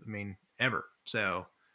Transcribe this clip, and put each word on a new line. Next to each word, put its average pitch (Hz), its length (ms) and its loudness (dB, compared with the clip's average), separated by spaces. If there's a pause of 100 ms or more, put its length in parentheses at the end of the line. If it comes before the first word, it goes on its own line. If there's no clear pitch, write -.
mean, 101 320 -8 (220)
ever. 120 260 2 (180)
So 92 440 0 (280)